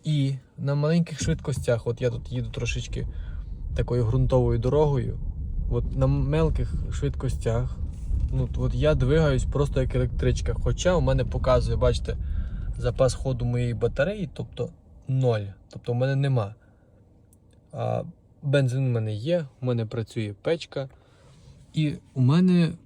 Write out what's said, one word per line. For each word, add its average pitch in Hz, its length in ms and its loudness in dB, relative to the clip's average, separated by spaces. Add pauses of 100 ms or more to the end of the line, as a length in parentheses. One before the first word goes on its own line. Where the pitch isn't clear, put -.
І 139 300 0 (240)
на 139 160 -2
маленьких 156 460 0
швидкостях, - 680 0
от 120 140 -4
я 127 100 2
тут 117 220 -8
їду 120 180 -4
трошечки 120 560 -4 (680)
такою 123 280 0
ґрунтовою 123 540 2
дорогою, 127 600 2 (520)
от 120 260 -2
на 131 100 2
мелких 139 680 0 (180)
швидкостях, 127 840 -2 (560)
ну, 127 240 0
от 123 180 0
я 147 200 4
двигаюсь 139 500 4
просто 139 360 0
як 127 140 0
електричка. 135 600 0
Хоча 175 400 2
у 170 60 4
мене 131 240 2
показує, 117 520 2
бачите, 123 400 2 (600)
запас 123 360 2
ходу 127 300 -2
моєї 120 300 0
батареї, 139 600 -2
тобто - 340 -8 (400)
ноль, 123 380 2 (240)
тобто - 220 -8
у - 20 0
мене 131 220 0
нема. 127 380 0 (1160)
А - 300 -4 (400)
бензин 135 440 2
у 127 40 2
мене 110 240 -2
є, 151 320 -2 (140)
у 127 60 -4
мене 117 200 0
працює 107 560 -6
печка. 147 460 -4 (840)
І 151 200 0 (200)
у 135 60 -4
мене 170 520 6 (140)